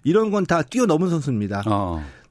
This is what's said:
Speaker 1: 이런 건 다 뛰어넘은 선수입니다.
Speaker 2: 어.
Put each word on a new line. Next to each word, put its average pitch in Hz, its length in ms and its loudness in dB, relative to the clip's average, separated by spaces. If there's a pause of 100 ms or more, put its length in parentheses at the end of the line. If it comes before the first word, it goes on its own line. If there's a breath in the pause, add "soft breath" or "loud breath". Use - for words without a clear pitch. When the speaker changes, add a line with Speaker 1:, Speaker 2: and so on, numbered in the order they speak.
Speaker 1:
이런 208 280 2
건 196 140 0
다 170 160 2
뛰어넘은 185 480 2
선수입니다. 107 560 -2
Speaker 2:
어. 92 380 -2 (280 loud breath)